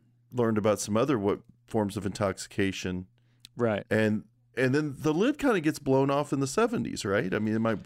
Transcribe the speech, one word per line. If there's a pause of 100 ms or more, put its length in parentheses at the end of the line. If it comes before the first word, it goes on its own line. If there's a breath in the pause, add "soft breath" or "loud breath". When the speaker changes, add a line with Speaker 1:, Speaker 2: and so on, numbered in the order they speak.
(320)
Speaker 1:
learned
about
some
other
what, (240)
forms
of
intoxication. (500)
Speaker 2:
Right.
Speaker 1:
And, (320)
and
then
the
lid
kinda
gets
blown
off
in
the
seventies,
right?
I
mean,
am
I,